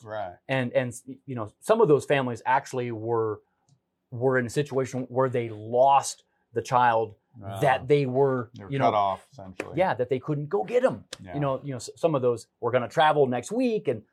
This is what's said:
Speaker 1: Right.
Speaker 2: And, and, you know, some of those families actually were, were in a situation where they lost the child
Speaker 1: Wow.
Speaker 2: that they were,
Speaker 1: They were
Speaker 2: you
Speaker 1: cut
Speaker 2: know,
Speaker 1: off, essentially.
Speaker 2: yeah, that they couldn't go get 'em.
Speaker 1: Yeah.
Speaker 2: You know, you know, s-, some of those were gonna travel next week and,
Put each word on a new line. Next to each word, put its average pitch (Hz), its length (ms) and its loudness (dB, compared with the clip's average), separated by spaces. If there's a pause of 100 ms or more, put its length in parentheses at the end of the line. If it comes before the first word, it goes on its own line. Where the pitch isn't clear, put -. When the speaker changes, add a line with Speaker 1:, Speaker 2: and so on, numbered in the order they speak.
Speaker 1:
Right. 107 300 -8 (160)
Speaker 2:
And, 127 240 -2
and, 123 200 0 (320)
you 135 80 -12
know, 110 280 -8
some 226 180 2
of 208 80 6
those 143 160 4
families 123 420 0
actually 127 460 -2
were, 110 480 -2 (720)
were 127 260 2
in 123 80 2
a 120 40 -6
situation 131 600 -4
where 131 200 0
they 120 200 -2
lost 120 720 2 (300)
the 113 80 0
child 113 540 2 (220)
Speaker 1:
Wow. 98 240 -10
Speaker 2:
that 131 260 2
they 143 180 4
were, 127 480 0
Speaker 1:
They 104 120 -16
were - 60 -14
Speaker 2:
you 135 80 -2
Speaker 1:
cut 117 120 4
Speaker 2:
know, 107 60 0
Speaker 1:
off, 98 340 0
essentially. - 440 -14
Speaker 2:
yeah, 175 180 2
that 123 160 -2
they 135 100 -2
couldn't 147 300 -6
go 202 160 -2
get 240 200 2
'em. 110 200 -4 (160)
Speaker 1:
Yeah. 185 120 -14
Speaker 2:
You 143 60 -6
know, 139 240 -2
you 139 80 -8
know, 127 60 -8
s-, 113 180 -12
some 165 200 0
of 127 60 0
those 120 260 0 (140)
were 117 100 -2
gonna 120 160 2
travel 151 400 4
next 123 240 -4
week 226 360 0
and, 113 260 -4